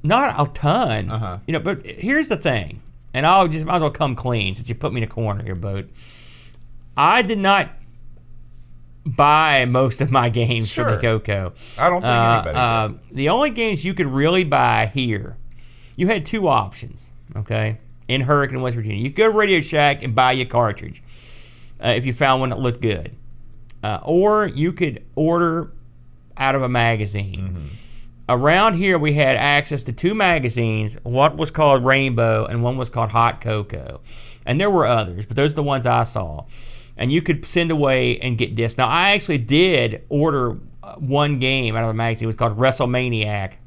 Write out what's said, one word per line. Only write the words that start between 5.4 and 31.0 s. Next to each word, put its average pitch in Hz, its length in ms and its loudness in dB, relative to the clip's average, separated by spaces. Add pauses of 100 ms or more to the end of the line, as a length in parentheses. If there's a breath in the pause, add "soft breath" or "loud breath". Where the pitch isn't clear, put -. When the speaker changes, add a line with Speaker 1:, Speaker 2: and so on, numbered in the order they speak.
Speaker 1:
here, 98 100 -6
Boat. 98 360 -6 (1040 loud breath)
I 175 260 6
did 208 160 -2
not 196 320 2 (1300)
buy 147 600 4
most 127 360 2
of 139 100 0
my 120 180 4
games 117 440 0
for - 120 -2
the 110 160 0
Speaker 2:
Sure. 113 180 2
Speaker 1:
Coco. 98 340 -4 (260 loud breath)
Speaker 2:
I 151 100 2
don't 180 140 0
think 120 100 0
Speaker 1:
Uh, 117 200 4 (120)
Speaker 2:
anybody 80 140 -4
Speaker 1:
uh, 113 300 0
Speaker 2:
did. - 100 -10 (180)
Speaker 1:
the 139 140 0
only 269 200 2
games 214 340 -2
you 190 100 -2
could 180 120 -2
really 151 380 2
buy 120 500 2
here, 117 420 -2 (600 soft breath)
you 180 100 0
had 196 180 0
two 202 240 -2
options, 117 600 -2 (260)
okay, 110 420 -4 (280)
in 131 160 0
Hurricane, 135 380 0
West 123 160 -4
Virginia. 104 260 -4
You 131 80 -2
could 147 60 -10
go 214 160 4
to 208 40 0
Radio 196 240 4
Shack 147 420 2
and 127 120 -4
buy 127 180 6
your 131 140 0
cartridge, - 560 -2 (840 soft breath)
uh, 117 40 2
if 120 180 2
you 123 60 -2
found 131 280 2
one 127 100 0
that 107 100 -6
looked 123 200 -2
good. 98 320 -2 (720)
Uh, 104 220 -4
or 202 420 4
you 160 260 -2
could 156 300 -4 (140)
order 170 560 0 (640)
out 135 180 2
of 135 80 0
a 127 60 -2
magazine. 104 720 0
Speaker 2:
Mm-hmm. 92 260 -8 (600 loud breath)
Speaker 1:
Around 165 460 4
here, 185 240 2
we 151 160 2
had 135 220 4
access 143 480 0
to 123 80 -8
two 180 220 0
magazines, 120 880 0